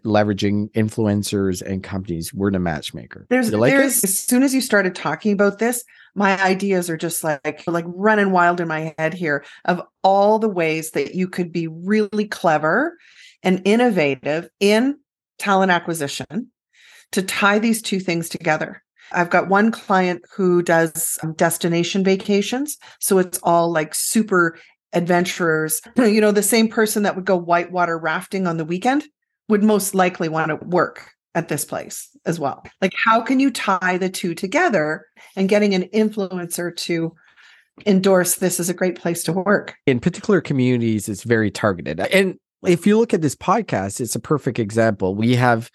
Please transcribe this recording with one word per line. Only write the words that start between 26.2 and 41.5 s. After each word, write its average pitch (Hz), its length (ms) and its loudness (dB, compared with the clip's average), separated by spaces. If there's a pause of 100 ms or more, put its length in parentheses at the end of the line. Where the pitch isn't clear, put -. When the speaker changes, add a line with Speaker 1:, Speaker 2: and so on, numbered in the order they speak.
Speaker 2:
the 202 120 2
same 226 240 2
person 214 360 0
that 185 120 0
would 185 80 -6
go 190 140 2
whitewater 175 600 0
rafting 180 500 -4
on 165 100 -2
the 160 80 -4
weekend 240 380 -2 (440)
would 208 160 2
most 208 300 2
likely 180 360 0
want 156 200 -2
to 156 60 -4 (100)
work - 460 -2 (240)
at 160 120 -2
this 147 160 -4
place - 460 -10 (160)
as 165 140 -2
well. 139 260 -6 (160)
Like, 190 120 -2 (120)
how 226 160 4
can 262 180 0
you 269 120 2
tie 185 480 -2
the 185 100 -2
two 185 240 -4
together? 190 720 -2 (320)
And 190 100 2
getting 208 280 4
an 180 80 0 (100)
influencer 185 840 -2
to 165 360 -4 (720)
endorse 190 500 4
this 185 240 -2
is 175 100 -2
a 175 40 -2
great 180 240 -2
place 170 260 -4
to 165 100 -4
work. 185 420 0 (100)
Speaker 1:
In 127 140 2
particular 180 420 0
communities, 120 680 0
it's 98 140 -8
very 110 280 2